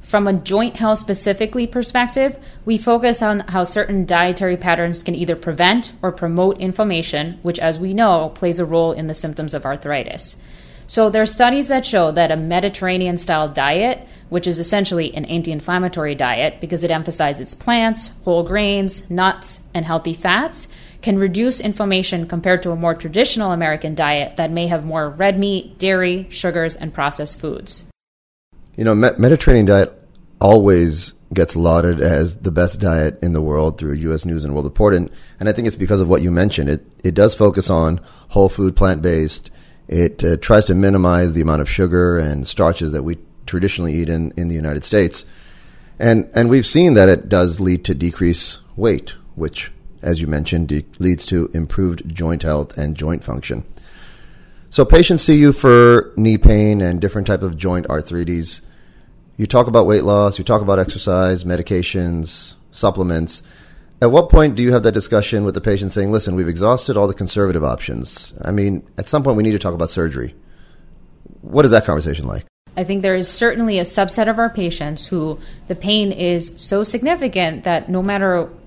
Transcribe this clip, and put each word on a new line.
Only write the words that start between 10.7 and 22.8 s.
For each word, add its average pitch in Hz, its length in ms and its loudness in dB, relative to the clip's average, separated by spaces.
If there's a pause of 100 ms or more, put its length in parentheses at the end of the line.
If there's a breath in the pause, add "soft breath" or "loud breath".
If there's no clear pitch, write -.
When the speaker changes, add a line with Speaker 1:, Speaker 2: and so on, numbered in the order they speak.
Speaker 1:
So 220 220 2
there 214 140 2
are 220 40 2
studies 254 420 0
that 262 180 0
show 170 260 0
that 160 180 2
a 160 60 0
Mediterranean-style 180 1160 -2
diet, 160 520 -2 (220 loud breath)
which 175 180 -4
is 170 140 -4
essentially 175 540 -2
an 156 100 -8
anti-inflammatory 165 880 -4
diet 131 460 -2
because 165 240 -6
it 165 60 -2
emphasizes 160 640 -4
plants, 226 580 -2 (120)
whole 175 180 0
grains, 196 680 -4
nuts, 185 520 -2 (120)
and 160 140 -6
healthy 165 260 -4
fats, 196 560 -2 (320 soft breath)
can 196 180 0
reduce 202 420 -2
inflammation 190 680 -2
compared 175 360 -2
to 175 100 -4
a 165 40 -4
more 165 180 0